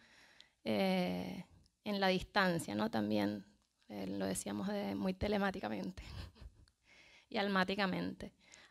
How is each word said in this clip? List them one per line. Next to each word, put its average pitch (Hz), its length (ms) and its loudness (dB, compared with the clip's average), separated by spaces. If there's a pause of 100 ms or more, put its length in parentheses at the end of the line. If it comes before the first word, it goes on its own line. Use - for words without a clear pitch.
(640)
eh, 185 800 0 (400)
en 202 160 -2
la 190 80 6
distancia, 185 680 2
¿no? 214 160 2
También, - 560 2 (420)
eh, 196 200 -6
lo 196 180 -2
decíamos 202 400 -2
de, 202 300 -2
muy 190 180 0
telemáticamente 196 880 -2
<laughs> - 1300 -16
y - 80 -4
almáticamente. 190 960 0 (360)